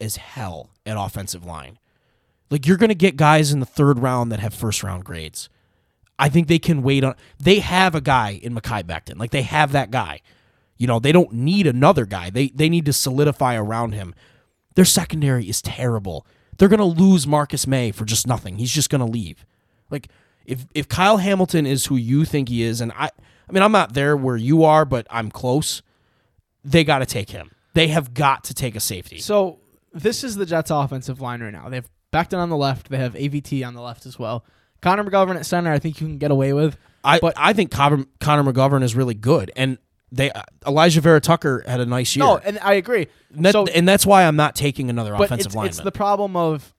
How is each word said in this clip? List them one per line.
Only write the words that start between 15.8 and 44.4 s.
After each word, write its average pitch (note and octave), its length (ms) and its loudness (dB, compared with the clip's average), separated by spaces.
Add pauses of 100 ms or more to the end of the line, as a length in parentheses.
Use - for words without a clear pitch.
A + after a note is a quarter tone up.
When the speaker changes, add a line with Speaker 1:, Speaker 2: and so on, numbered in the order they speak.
Speaker 1:
They're G3 120 8
gonna G#3+ 160 4
lose F3 420 4
Marcus D3 400 -2
May C3 240 0
for G#2+ 140 -8
just A2 240 -2
nothing. G2+ 300 -4
He's A#2+ 120 -4
just D3 200 -2
gonna C3 160 0
leave. A2+ 380 -8 (460)
Like, D3 180 -10 (380)
if, B2+ 260 -10
if D3+ 160 -6
Kyle G3 280 4
Hamilton F#3 500 0
is C3+ 200 -2
who C#3 100 0
you B2+ 280 2
think C#3+ 240 -2
he A#2 140 -2
is, A#2 180 -2
and A#2 120 -6
I, C3+ 180 -6 (380)
I - 40 -14
mean, F#3+ 100 4
I'm G#3+ 100 4
not F3+ 220 2
there C#3+ 220 2
where C3 200 -2
you C3+ 260 4
are, D#3 220 6
but B2+ 260 -4
I'm A2+ 200 -6
close, C3 520 -4 (800)
they D#3 200 4
gotta C3+ 220 0
take G2+ 240 -8
him. E2 200 -16 (220)
They E3 160 4
have D3 260 -2
got C#3 300 0
to C#3 100 -12
take A#2 220 -8
a G#2 40 -8
safety. F2+ 380 -10
Speaker 2:
So, G3+ 400 0 (340)
this F3+ 300 -4
is A#3+ 140 -10
the G3 100 -4
Jets' D#3+ 240 -2
offensive C3+ 500 -4
line A#2+ 220 -10
right G#2 100 -12
now. D#2+ 160 -18
They B2+ 80 -10
have B2 140 -12 (220)
Becton E3+ 260 -2
on F3 120 -2
the D#3+ 60 -2
left. C#3 320 -4
They C3 100 -6
have B2 180 -4
A C#3 100 -6
V C#3+ 140 -4
T C3+ 240 -6
on B2 100 -14
the A#2+ 80 -18
left A#2+ 240 -18
as B2+ 100 -20
well. A#2 280 -8 (380)
Connor G3 220 2
McGovern F#3+ 320 2
at D3+ 100 -8
center, F3 260 -2
I C#3+ 60 2
think D#3 220 -6
you D#3 60 -6
can D3+ 120 -10
get D3 120 -2
away C3+ 220 2
with. C#3+ 240 0 (260)
Speaker 1:
I, C#3+ 160 4
Speaker 2:
But E3 200 0
Speaker 1:
I E3 160 4
think G3 160 0
Connor, C#3+ 340 2 (160)
Connor D3 320 2
McGovern C3+ 300 2
is A#2+ 120 -2
really B2 200 0
good. G#2+ 420 0
And C3 220 -2 (340)
they, C3 180 -2
uh, - 120 -14 (240)
Elijah D#3 340 4
Vera D3+ 220 6
Tucker D3+ 440 0
had B2 140 -4
a B2 60 -4
nice B2 280 -2
year. C#3 100 0
Speaker 2:
No, A3 120 6
and G3+ 240 -6
I G3 140 2
agree. G3+ 340 -2 (260)
Speaker 1:
And D#3 120 2
that, G3+ 60 6
Speaker 2:
So, G#3 140 4
Speaker 1:
and E3+ 220 2
that's G3 160 4
why G3 200 8
I'm D3+ 120 4
not D3+ 180 2